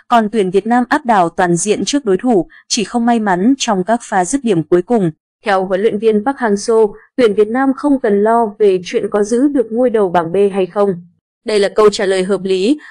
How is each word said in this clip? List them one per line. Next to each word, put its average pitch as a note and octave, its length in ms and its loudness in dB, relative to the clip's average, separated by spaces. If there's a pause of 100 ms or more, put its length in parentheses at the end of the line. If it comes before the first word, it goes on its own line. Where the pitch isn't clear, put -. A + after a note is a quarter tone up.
còn A3+ 200 2
tuyển G3+ 220 -2
Việt F#3+ 160 0
Nam B3 220 0
áp D4+ 180 -2
đảo G3 220 2
toàn F3 280 0
diện F#3+ 280 -2
trước C#4+ 200 -4
đối F#3+ 120 0
thủ, G#3 320 0 (200)
chỉ G#3 160 -4
không A#3 220 -4
may A#3+ 140 2
mắn G#3 380 0
trong F#3+ 260 -2
các A#3 180 -2
pha F#3 220 -2
dứt F3+ 200 -4
điểm F3+ 180 0
cuối F3 200 0
cùng. G3+ 280 0 (340)
Theo F#3+ 200 0
huấn F#3+ 180 -2
luyện G#3 160 0
viên G#3+ 260 0
Park C#4 120 -2
Hang-seo, A3 560 0 (240)
tuyển A3 180 2
Việt G#3 140 2
Nam C4 280 0
không C#4 240 0
cần G3+ 220 0
lo A3 360 0
về F#3+ 260 2
chuyện G#3 260 -4
có G#3 120 0
giữ A#3+ 260 0
được C4+ 220 0
ngôi A#3+ 200 0
đầu G#3 180 0
bảng E3+ 240 -2
B F#3 40 -2 (160)
hay F#3+ 140 -2
không. G3+ 280 -2 (520)
Đây G#3+ 120 -2
là G3 100 2
câu G3+ 220 4
trả G#3 160 -2
lời F#3+ 180 0
hợp F#3+ 180 -2
lý, F#3+ 360 0 (120)